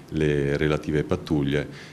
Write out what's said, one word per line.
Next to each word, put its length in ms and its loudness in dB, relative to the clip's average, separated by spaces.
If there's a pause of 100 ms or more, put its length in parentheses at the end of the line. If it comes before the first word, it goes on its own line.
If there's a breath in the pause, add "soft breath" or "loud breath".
le 480 2
relative 460 2
pattuglie. 640 0 (260 loud breath)